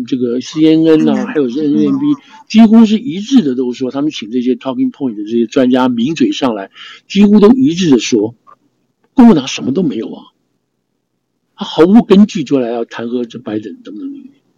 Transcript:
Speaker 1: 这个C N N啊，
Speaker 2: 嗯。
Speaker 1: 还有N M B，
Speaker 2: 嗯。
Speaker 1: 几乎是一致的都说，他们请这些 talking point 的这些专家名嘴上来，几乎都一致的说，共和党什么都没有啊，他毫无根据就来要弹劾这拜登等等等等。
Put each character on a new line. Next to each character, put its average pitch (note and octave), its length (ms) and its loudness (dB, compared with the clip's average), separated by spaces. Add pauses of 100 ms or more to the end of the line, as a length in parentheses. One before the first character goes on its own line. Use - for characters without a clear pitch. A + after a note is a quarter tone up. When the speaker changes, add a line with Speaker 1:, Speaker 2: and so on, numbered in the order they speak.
Speaker 1:
这 C3+ 100 -6
个 B2 240 -4
C D#3 240 -8
N D#3+ 200 4
N D#3 240 4
啊， - 140 -2
Speaker 2:
嗯。 - 40 -8
Speaker 1:
还 - 100 -10
有 D3 80 0
N C#3+ 320 -2
M C#3+ 220 0
B， C#3+ 80 -4
Speaker 2:
嗯。 D3 100 0 (320)
Speaker 1:
几 A3 140 2
乎 A3+ 220 6
是 G#3+ 140 0
一 D3 220 -8
致 A#3 220 2
的 C3+ 120 -2
都 B2 180 -4
说， B2 180 -6
他 C#3 120 -6
们 D#3 80 -2
请 G#2+ 200 -12
这 B2 120 -4
些 B2 120 0
talking B2+ 360 -4
point B2 240 -8
的 G#2 80 -10
这 G#2 80 -10
些 A#2 160 0
专 B2+ 240 0
家 B2+ 180 2
名 B2+ 260 -2
嘴 C3 180 -2
上 B2+ 220 -4
来， G2 160 -12 (360)
几 G3 180 0
乎 G#3 140 6
都 G#3 140 6
一 C4 220 0
致 F3 160 0
的 B2+ 80 4
说， G#2+ 360 -2 (800)
共 A#3+ 140 8
和 G#3+ 60 8
党 C3+ 120 -2
什 - 160 -10
么 B2+ 100 -4
都 F3+ 100 -2
没 B2 140 -2
有 A2 160 -10
啊， - 120 -20 (1300)
他 - 100 -12
毫 - 200 0
无 G3+ 180 6
根 G3+ 240 6
据 F3+ 160 -6
就 C3+ 160 -2
来 A#2 120 -4
要 A#2 140 -4
弹 - 240 -12
劾 B2 160 -4
这 A#2 140 -16
拜 G#2+ 220 -8
登 G#2 140 -14 (100)
等 F#2+ 100 -18
等 F#2+ 180 -12
等 - 100 -18
等。 - 100 -20 (260)